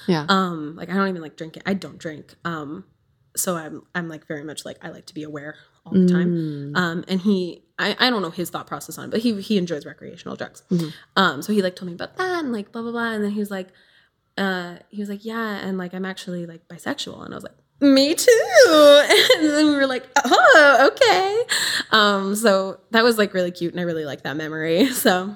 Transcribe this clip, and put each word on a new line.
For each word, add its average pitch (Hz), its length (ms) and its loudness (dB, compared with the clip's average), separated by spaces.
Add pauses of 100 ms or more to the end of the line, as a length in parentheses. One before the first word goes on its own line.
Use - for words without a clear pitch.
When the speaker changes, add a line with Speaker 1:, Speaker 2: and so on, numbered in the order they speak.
Speaker 1:
Yeah. 156 220 0
Speaker 2:
Um, 170 460 -2
like, 175 140 -14
I 175 40 -8
don't 196 140 0
even 180 140 -6
like 151 160 -18
drinking. 160 280 -16
I 196 80 0
don't 160 240 -8
drink. - 460 -14
Um, 160 400 -8 (540)
so 185 180 -2
I'm, 156 280 -12 (120)
I'm, 170 140 -8
like, 156 180 -16
very 147 160 -10
much, 147 220 -14
like, - 180 -16
I 165 60 -14
like - 160 -20
to - 80 -20
be 151 100 -12
aware 151 320 -14 (300)
all 170 80 -8
the 185 160 6
time. 180 240 2
Speaker 1:
Mm. 147 440 -6
Speaker 2:
Um, 175 300 -4
and 185 140 -4
he, 185 420 -2 (140)
I, 190 200 -4
I 254 120 2
don't 226 120 -2
know 233 100 -6
his 175 180 -8
thought - 180 -12
process 156 300 -14
on 135 80 -14
it, 127 60 -14
but 214 100 -2
he, 226 180 -2
he 202 180 -2
enjoys 170 280 -4
recreational - 500 -16
drugs. - 340 -14
Speaker 1:
Mm-hmm. 170 200 -2 (260)
Speaker 2:
Um, 160 280 -2
so 208 100 -6
he, 208 80 0
like, 180 160 -4
told 185 100 -14
me 170 60 -12
about - 240 -14
that 359 260 -6
and, 262 80 -8
like, 202 220 -10
blah, 233 80 -12
blah, 233 100 -12
blah. 233 220 -6
And 214 100 -6
then 202 80 -4
he 208 80 -6
was 202 120 -8
like, 190 180 -12 (680)
uh, 180 400 -6 (120)
he 208 120 -12
was 202 80 -8
like, 202 140 -12
"Yeah, 220 420 -8
and, 190 120 -6
like, 180 160 -10
I'm 185 120 -8
actually, 180 400 -10
like, 165 220 -20
bisexual." - 560 -12
And - 100 -14
I - 40 -12
was - 60 -16
like, - 120 -20 (260)
"Me 277 340 4
too." 403 880 8
<laughs> - 0 - (320)
And 311 100 2
then 302 200 2
we 294 80 2
were 269 120 0
like, 254 180 -6 (200)
"Oh, 294 680 8
okay." 415 520 2 (480)
Um, 202 440 2
so 196 440 0 (120)
that 220 120 2
was, 240 140 2
like, 208 160 0
really 180 180 -2
cute, 170 200 -6
and 175 80 -8
I 180 40 -4
really 160 220 -6
like 131 180 -12
that 143 140 -8
memory. 160 520 0
<laughs> 254 40 -6
So 196 420 0